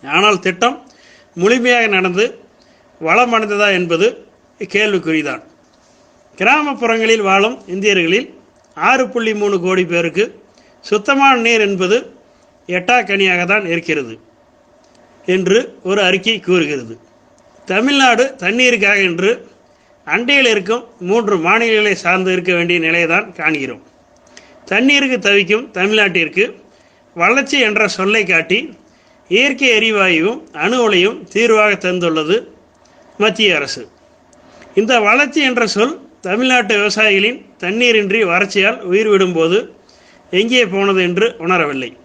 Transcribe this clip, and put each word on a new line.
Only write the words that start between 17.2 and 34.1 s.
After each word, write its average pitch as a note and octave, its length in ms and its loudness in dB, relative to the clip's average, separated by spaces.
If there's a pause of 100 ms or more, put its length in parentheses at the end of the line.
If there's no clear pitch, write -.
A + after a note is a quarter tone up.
தமிழ்நாடு C4 760 2
தண்ணீருக்காக G#3 640 0
என்று F#3 500 -2 (520)
அண்டையில் A#3+ 420 0
இருக்கும் A3 380 -2 (160)
மூன்று G3 380 0
மாநிலங்களை G#3+ 560 2
சார்ந்து F#3 380 0
இருக்க F3+ 220 0
வேண்டிய F3 240 0
நிலையை E3 300 0
தான் F#3+ 240 -2
காண்கிறோம். C#3+ 500 -6 (840)
தண்ணீருக்கு C4 540 0
தவிக்கும் G3+ 520 0
தமிழ்நாட்டிற்கு F#3+ 720 0 (680)
வளர்ச்சி A#3+ 440 0
என்ற G#3+ 300 0
சொல்லை G#3 360 -2
காட்டி F#3 520 -2 (520)
இயற்கை C4 400 0
எரிவாயுவும் G#3 840 0
அணு G#3 300 -2
உலையும் G#3 460 0
தீர்வாக G#3+ 460 2
தந்துள்ளது F3 600 -2 (840)
மத்திய G3+ 380 2
அரசு. C3 320 -8 (840)